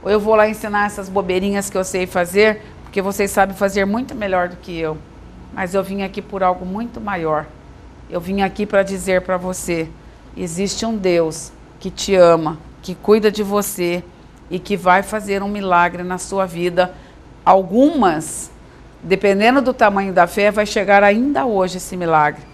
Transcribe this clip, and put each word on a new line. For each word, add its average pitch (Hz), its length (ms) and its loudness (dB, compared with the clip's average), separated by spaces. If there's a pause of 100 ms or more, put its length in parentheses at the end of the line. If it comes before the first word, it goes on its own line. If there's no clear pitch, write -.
ou 190 80 -4
"Eu 214 100 4
vou 214 140 2
lá 214 140 4
ensinar 208 380 -2
essas 202 220 -8
bobeirinhas 196 640 -2
que - 60 -6
eu 190 80 0
sei 185 220 -4
fazer", 196 560 0 (340)
porque 196 60 -2
vocês 196 280 -2
sabem 196 240 2
fazer 196 300 0
muito 226 300 -4
melhor 190 340 -2
do 180 80 -12
que 170 220 -12
eu. 156 180 -4 (560)
Mas 185 220 -6
eu 196 80 2
vim 196 200 -6
aqui 196 200 -8
por 190 200 -6
algo 185 220 0
muito 226 360 -8
maior. 160 460 -4 (640)
Eu 175 120 -6
vim 190 200 -4
aqui 196 240 -2
pra 202 180 2
dizer 190 380 -2
pra 185 160 -4
você: 175 520 -4 (480)
existe 185 500 -6
um 226 100 -4
Deus 170 560 0 (260)
que 190 120 -10
te - 240 -4
ama, 165 440 6 (220)
que 180 140 -10
cuida 208 360 4
de 208 120 -4
você 185 600 -2 (480)
e 180 80 -6
que 196 200 -4
vai 180 240 4
fazer 196 400 -4
um 202 60 -4
milagre 175 540 0
na 180 160 -6
sua 190 280 -4
vida. 175 480 0 (500)
Algumas, 190 1040 2 (520)
dependendo 202 580 4
do 247 140 0
tamanho 202 380 2
da 175 140 6
fé, 202 240 2
vai 208 140 0
chegar 202 380 4
ainda 254 420 2
hoje 185 320 0
esse 185 200 -10
milagre. 156 460 2 (100)